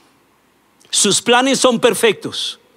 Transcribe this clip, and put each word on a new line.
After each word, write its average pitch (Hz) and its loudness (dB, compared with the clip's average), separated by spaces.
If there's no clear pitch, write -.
Sus - -2
planes 254 2
son 240 2
perfectos. - -2